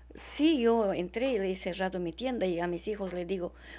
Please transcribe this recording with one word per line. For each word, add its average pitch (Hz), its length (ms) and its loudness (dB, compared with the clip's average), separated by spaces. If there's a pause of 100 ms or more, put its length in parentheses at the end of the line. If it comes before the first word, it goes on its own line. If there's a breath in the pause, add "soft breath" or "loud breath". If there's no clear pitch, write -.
(160)
Sí, 302 460 2
yo 226 320 4
entré, 226 460 0
le 190 120 0
he 185 40 -2
cerrado 185 440 -2
mi 170 140 -2
tienda 233 320 -2
y 170 160 0
a 175 60 0
mis 170 200 -2
hijos 202 260 -4
les 180 140 -4
digo, 175 260 -2 (260 loud breath)